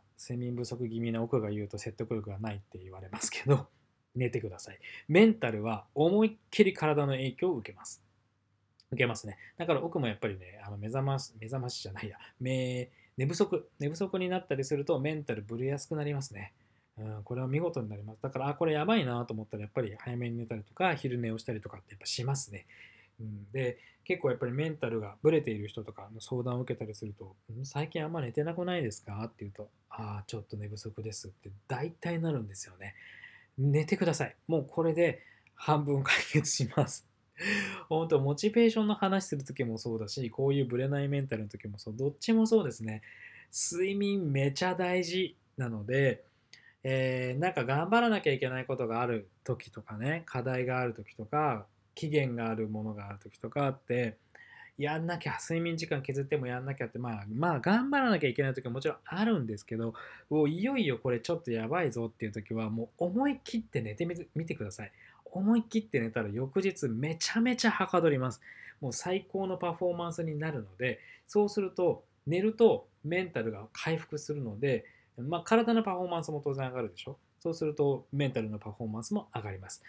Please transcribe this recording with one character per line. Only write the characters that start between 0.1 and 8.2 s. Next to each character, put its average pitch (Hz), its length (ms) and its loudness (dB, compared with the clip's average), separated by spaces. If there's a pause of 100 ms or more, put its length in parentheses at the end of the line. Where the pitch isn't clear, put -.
睡 123 240 -4
眠 123 120 -4
不 120 100 -4
足 120 240 -4
気 113 100 -4
味 117 120 0
な 113 100 0
奥 113 200 2
が 104 100 -2
言 104 140 -2
う - 20 -6
と 104 100 -8
説 - 220 -8
得 117 160 -4
力 104 160 -4
が 95 80 -8
な 107 140 -4
い - 20 -8
っ - 20 -8
て - 220 -16
言 92 120 -16
わ 95 100 -16
れ 95 80 -16
ま - 120 -10
す - 80 2
け - 180 -6
ど、 139 200 4 (260)
<laughs> - 220 -16
寝 123 160 0
て 117 100 -2
く 107 80 -6
だ - 80 -14
さ - 160 -12
い。 - 60 -20 (280)
メ 185 180 10
ン 220 100 8
タ 120 160 0
ル 104 100 -2
は 110 320 -2
思 180 320 6
い 214 40 4
っ 220 80 -14 (120)
き - 140 8
り 185 100 2
体 147 320 2
の 139 60 2
影 131 220 0
響 180 180 0
を 151 60 0
受 - 140 -8
け - 60 -18
ま - 80 -12
す。 - 180 -8 (920)